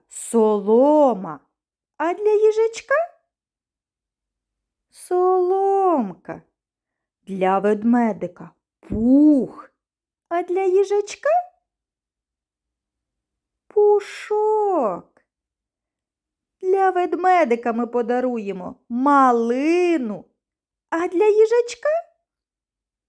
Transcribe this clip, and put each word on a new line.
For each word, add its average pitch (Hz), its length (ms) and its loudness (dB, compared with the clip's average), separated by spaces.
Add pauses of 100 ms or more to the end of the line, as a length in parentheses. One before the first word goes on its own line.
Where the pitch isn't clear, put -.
солома, 220 1300 2 (580)
а 330 160 -4
для 415 200 0
їжачка 440 640 0 (2000)
соломка. 359 1500 -2 (840)
Для 190 360 -2
ведмедика 208 920 -2 (280)
пух, 254 920 2 (580)
а 349 140 -2
для 359 200 -4
їжачка 403 640 0 (2500)
пушок. 415 1500 -2 (1400)
Для 381 280 0
ведмедика 339 840 0
ми 233 140 -4
подаруємо 233 880 -6 (140)
малину, 262 1400 0 (640)
а 330 180 -4
для 359 180 0
їжачка 440 640 0 (1200)